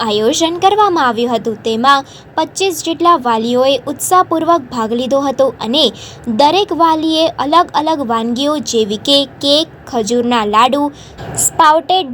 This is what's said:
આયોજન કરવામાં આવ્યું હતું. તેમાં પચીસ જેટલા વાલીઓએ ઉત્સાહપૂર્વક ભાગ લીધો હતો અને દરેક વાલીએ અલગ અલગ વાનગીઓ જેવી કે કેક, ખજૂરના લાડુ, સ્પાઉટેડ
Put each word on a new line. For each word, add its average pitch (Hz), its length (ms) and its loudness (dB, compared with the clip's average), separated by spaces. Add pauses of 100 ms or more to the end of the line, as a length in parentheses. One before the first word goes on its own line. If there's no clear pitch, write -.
આયોજન 311 500 0
કરવામાં 381 500 2
આવ્યું 240 280 -2
હતું. 226 260 -6
તેમાં 233 420 2 (300)
પચીસ 320 500 -4
જેટલા 339 320 2
વાલીઓએ 247 680 0
ઉત્સાહપૂર્વક 330 880 0
ભાગ 220 180 -2
લીધો 254 280 0
હતો 269 280 0 (120)
અને 254 260 0 (560)
દરેક 359 300 2
વાલીએ 320 520 0 (220)
અલગ 339 280 2
અલગ 294 320 -2
વાનગીઓ 240 500 -2
જેવી 220 400 -2
કે 277 220 2 (240)
કેક, 294 240 2 (220)
ખજૂરના 240 560 -2
લાડુ, 247 480 2 (460)
સ્પાઉટેડ 320 760 2